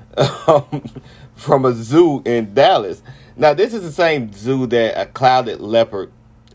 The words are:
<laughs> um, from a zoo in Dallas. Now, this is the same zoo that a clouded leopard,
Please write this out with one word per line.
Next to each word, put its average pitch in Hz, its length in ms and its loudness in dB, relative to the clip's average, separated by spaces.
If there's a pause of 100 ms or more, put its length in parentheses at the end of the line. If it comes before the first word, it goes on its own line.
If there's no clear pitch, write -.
<laughs> - 400 -4
um, 147 360 0 (520)
from 135 320 0
a 123 80 2
zoo 135 500 2
in 113 300 -2
Dallas. 131 480 2 (340)
Now, 151 160 4
this 208 220 -2
is 208 80 -8
the 165 100 -10
same 147 400 -2
zoo 123 360 -4
that 113 300 0
a 98 60 -4
clouded 127 560 0
leopard, 107 500 -2 (440)